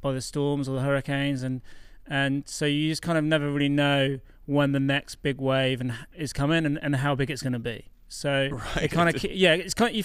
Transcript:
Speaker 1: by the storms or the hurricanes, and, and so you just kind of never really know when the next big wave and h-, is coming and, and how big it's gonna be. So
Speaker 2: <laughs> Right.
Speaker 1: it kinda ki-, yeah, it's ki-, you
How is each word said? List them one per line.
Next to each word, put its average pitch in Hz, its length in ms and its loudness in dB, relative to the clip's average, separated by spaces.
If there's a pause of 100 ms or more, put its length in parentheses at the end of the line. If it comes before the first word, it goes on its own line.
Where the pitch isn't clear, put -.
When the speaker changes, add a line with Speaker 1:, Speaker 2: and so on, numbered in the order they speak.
Speaker 1:
by 139 100 0
the 131 100 -2
storms 143 460 -2
or 135 80 -4
the 127 60 -2
hurricanes, 139 640 0
and, 131 180 -4 (460)
and 139 400 0
so - 180 -4
you 147 240 2
just 151 120 -4
kind 165 160 0
of 156 60 2
never 151 280 2
really 143 180 2
know 139 500 2 (260)
when 143 280 2
the 139 60 2
next 139 440 -2
big 135 160 -2
wave 131 420 0
and 127 100 -4
h-, 117 60 -6 (200)
is 151 160 -6
coming 156 320 2
and, 147 180 0
and 143 140 0
how 143 180 0
big 135 160 -2
it's 127 100 -8
gonna 123 180 -2
be. 117 260 -8 (240)
So 139 400 0
Speaker 2:
<laughs> 110 260 -6
Right. - 80 -2
Speaker 1:
it 143 80 0
kinda 170 220 4
ki-, 165 200 -4
yeah, 185 200 6
it's 180 200 -2
ki-, 226 180 2
you 220 140 -2